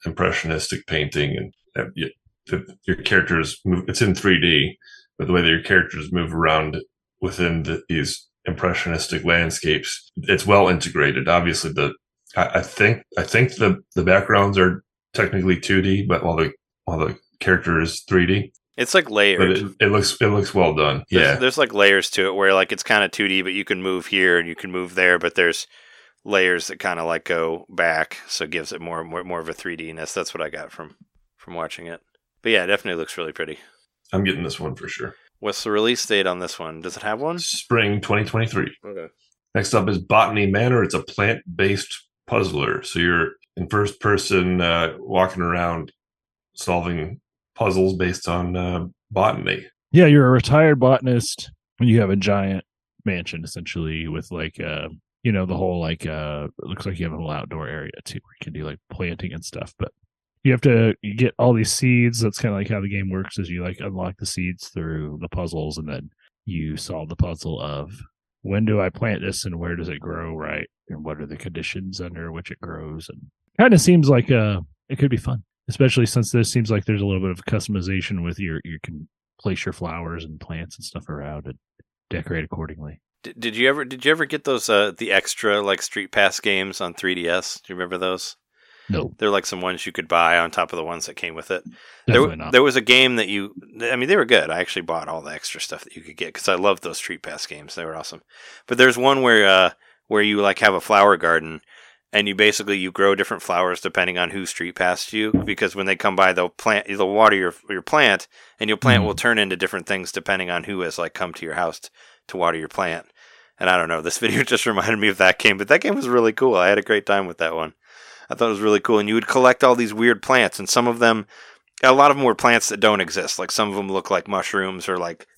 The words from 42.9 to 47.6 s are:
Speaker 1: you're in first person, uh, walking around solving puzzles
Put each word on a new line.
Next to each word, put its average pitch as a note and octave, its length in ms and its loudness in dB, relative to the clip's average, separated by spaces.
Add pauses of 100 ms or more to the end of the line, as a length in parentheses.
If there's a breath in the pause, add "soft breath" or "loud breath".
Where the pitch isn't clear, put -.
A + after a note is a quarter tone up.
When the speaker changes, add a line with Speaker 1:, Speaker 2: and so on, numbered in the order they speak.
Speaker 1:
you're E2+ 320 2 (260)
in F2 100 -6
first G#2 320 -2
person, F#2 600 0
uh, E2+ 380 0
walking F#2 440 0
around E2+ 480 -4 (640)
solving F2 640 -4 (360)
puzzles F#2+ 420 0